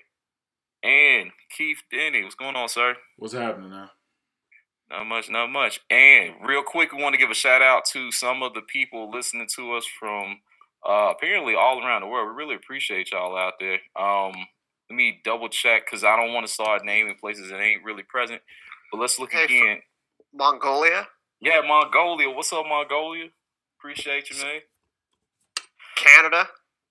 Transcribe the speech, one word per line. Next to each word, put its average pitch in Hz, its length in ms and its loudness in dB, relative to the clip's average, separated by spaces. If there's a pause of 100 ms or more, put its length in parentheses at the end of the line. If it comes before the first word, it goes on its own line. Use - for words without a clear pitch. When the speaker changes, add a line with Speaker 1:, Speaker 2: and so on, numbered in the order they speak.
(800)
Speaker 1:
And 131 500 4 (260)
Keith 156 220 -6 (120)
Denny. 135 320 -2
What's 95 120 -14
going 135 200 -10
on, 120 140 -4
sir? 123 260 0 (220)
Speaker 2:
What's 110 160 -12
happening 104 380 -6
now? 98 180 -18 (1000)
Speaker 1:
Not 104 180 -10
much, 113 220 -8
not 117 200 -2
much. 131 400 -4
And 127 520 6
real 139 220 -2
quick, 160 300 -2
we 143 100 -6
wanna 139 140 0
give 127 140 2
a - 20 -4
shout 131 280 4
out 131 300 6
to 127 220 -8
some 131 300 -2
of 120 100 -4
the 113 80 -10
people 113 500 -8
listening 117 360 -8 (100)
to 120 160 -8
us 117 120 -6 (140)
from, 101 400 -8 (480)
uh, 101 300 4
apparently 160 360 -2
all 120 300 2
around 120 160 0
the 98 80 -8
world. 110 220 -4
We 113 60 -12
really 143 200 -10
appreciate 104 560 -8
y'all 90 240 -4
out 92 240 -2
there. 95 220 -4 (160)
Um, 98 340 0 (580)
let 117 60 -16
me 120 300 -2
double 113 240 -4
check, - 360 0
'cause 107 200 -4
I 107 100 6
don't 117 160 2
wanna 113 160 -4
start 104 380 -2
naming 104 320 0
places 104 320 -12
that 95 100 -10
ain't 104 240 0
really 104 200 -12
present. 117 380 -6 (500)
But 107 80 -8
let's 123 180 -2
look 127 160 -10
Speaker 3:
Hey, 160 120 2
Speaker 1:
again. 120 360 2 (480)
Speaker 3:
from 143 80 -20
Mongolia? 143 720 2 (320)
Speaker 1:
Yeah, 156 200 4
Mongolia. 151 680 4
What's 127 240 -4
up, 156 140 -4
Mongolia? 156 640 -4 (480)
Appreciate 143 500 -8
you, 131 80 -12
man. 147 240 -8 (1300)
Speaker 3:
Canada? 156 560 8 (400)